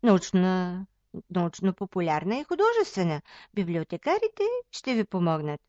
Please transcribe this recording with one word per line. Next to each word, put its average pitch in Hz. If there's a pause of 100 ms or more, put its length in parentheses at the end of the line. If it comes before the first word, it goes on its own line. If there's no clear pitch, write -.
Научна, 185 (460)
научно-популярна 175
и 294
художествена. 349 (320)
Библиотекарите 202 (280)
ще -
ви 226
помогнат. 160